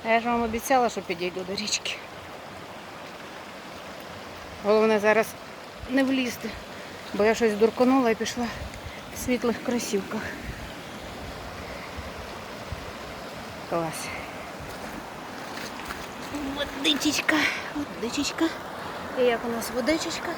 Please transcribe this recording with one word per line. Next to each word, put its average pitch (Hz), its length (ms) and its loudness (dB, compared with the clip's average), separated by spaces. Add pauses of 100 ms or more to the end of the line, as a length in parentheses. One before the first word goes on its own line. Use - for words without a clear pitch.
Я 226 160 6
ж 226 60 -2
вам 233 160 4
обіцяла, 233 460 6
що 196 120 0
підійду 180 480 -2
до 196 60 -2
річки. - 420 -2 (2750)
Головне 214 340 8
зараз 214 280 6 (640)
не 269 140 6
влізти, 254 440 2 (680)
бо 202 100 6
я 220 100 8
щось 220 200 4
дурканула 247 560 6
і 220 40 4
пішла 233 320 -2 (680)
в - 40 -8
світлих 240 460 2
кросівках. 220 560 0 (3500)
Клас. 165 360 -2 (2500)
Водичечка, 285 800 2 (380)
водичечка. 285 680 0 (760)
І 254 40 6
як 240 220 6
у 240 40 0
нас 233 260 -2
водичечка? 311 640 2